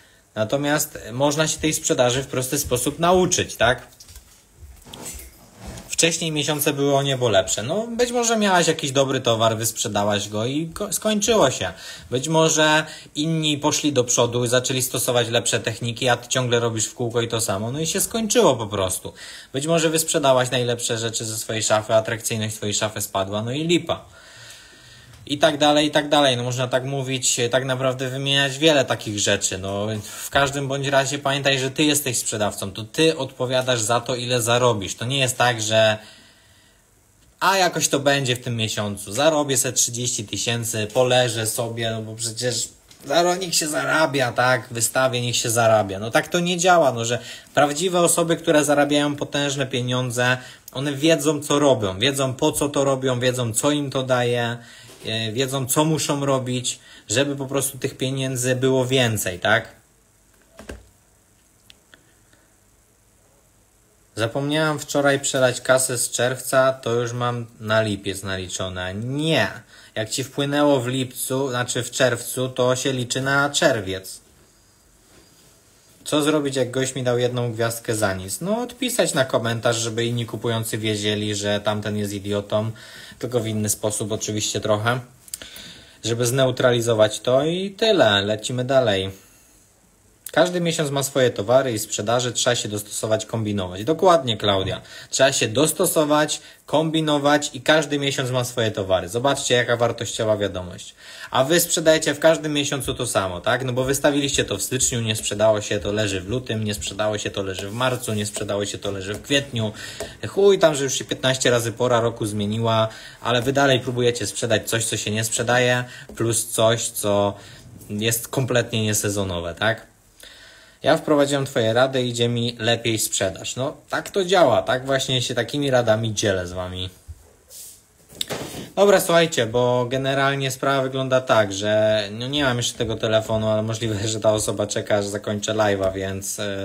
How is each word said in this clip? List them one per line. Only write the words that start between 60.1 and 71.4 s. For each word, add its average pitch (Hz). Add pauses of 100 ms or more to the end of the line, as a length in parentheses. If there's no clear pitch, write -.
"Zapomniałam 143
wczoraj 139
przelać 127
kasę 127
z -
czerwca, 131
to 117
już 117
mam 120 (140)
na 110
lipiec 98
naliczone". 92
Nie. 131 (480)
Jak 110
ci -
wpłynęło 143
w 120
lipcu, 131